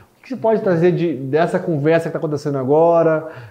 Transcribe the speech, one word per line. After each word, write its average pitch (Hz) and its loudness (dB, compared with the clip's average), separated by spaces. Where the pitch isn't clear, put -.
o - -20
que - -20
você 254 -8
pode 220 0
trazer 175 2
de, 160 -2
dessa 147 0
conversa 165 0
que - -10
tá 156 -6
acontecendo 147 -4
agora? 156 2